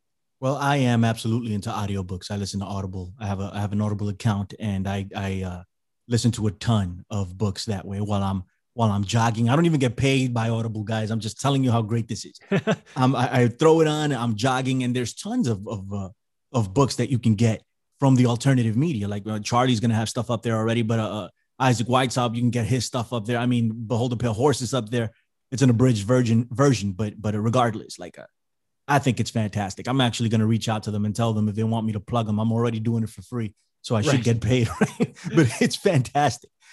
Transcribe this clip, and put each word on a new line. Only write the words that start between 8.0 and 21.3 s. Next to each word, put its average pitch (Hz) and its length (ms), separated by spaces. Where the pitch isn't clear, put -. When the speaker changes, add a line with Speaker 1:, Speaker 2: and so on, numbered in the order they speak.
Speaker 1:
while 101 200
I'm, 95 220
while 113 160
I'm 101 120
jogging. 117 460
I 135 80
don't 170 80
even 160 160
get 123 160
paid 131 380
by 117 160
Audible, 113 320
guys. 110 280
I'm 113 100
just 107 200
telling 135 240
you 127 60
how 117 100
great 110 260
this 104 200
is. - 120
Speaker 2:
<laughs> 196 260
Speaker 1:
Um, 127 200
I, 123 160
I 123 160
throw 160 320
it 156 80
on, 151 240
I'm 117 240
jogging, 131 480
and 123 100
there's 123 200
tons 214 340
of, 104 180
of, 98 240
uh, 98 200
of 98 220
books 135 220
that 120 120
you 131 100
can 117 160
get 110 280
from 135 160
the 123 120
alternative 117 500
media. 127 320
Like, 101 180
uh, 107 120
Charlie's 120 420
gonna 117 140
have 113 160
stuff 120 200
up 120 120
there 113 140
already, 113 260
but, 113 160
uh, 107 100
uh, 95 200